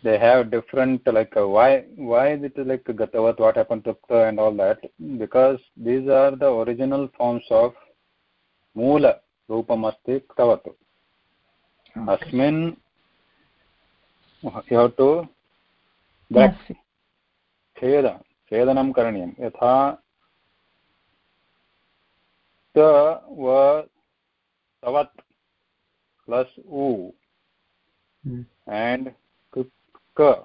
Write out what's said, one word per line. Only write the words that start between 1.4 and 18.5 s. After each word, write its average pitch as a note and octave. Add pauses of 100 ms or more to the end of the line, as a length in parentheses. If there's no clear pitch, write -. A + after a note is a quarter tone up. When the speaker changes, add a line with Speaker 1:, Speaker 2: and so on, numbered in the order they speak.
Speaker 1:
why, A2 (120)
why C3
is C#3+
it, C#3 (100)
like, C3
gatavat, A2+
what A2
happened A2+
to A2+
kta A2+
and G#2+
all A2
that? G2+ (380)
Because B2+ (160)
these B2+
are C3+
the C#3
original B2+
forms A#2+
of A#2+ (1040)
moola C3+ (300)
roopam A2+
asti C3
ktavatu. - (1200)
Speaker 2:
Okay. G#2+
Speaker 1:
Asmin, D3+ (1600)
you A#2
have A#2+
to D3+ (1040)
break. B2+ (180)
Speaker 2:
Yes. - (1040)
Speaker 1:
Cheda, C3 (300)